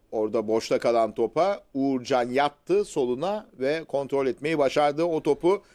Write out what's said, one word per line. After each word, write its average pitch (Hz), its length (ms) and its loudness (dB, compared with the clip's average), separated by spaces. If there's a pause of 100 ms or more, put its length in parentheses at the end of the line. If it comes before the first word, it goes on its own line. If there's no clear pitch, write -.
(120)
orada 110 360 -2
boşta 113 300 0
kalan 117 360 2
topa 156 500 0 (100)
Uğurcan 127 560 0
yattı 147 540 0
soluna 151 640 -4 (120)
ve 147 260 -2
kontrol 139 420 -2
etmeyi 147 320 -2
başardı 147 460 2
o 160 180 -2
topu. 170 400 2 (120)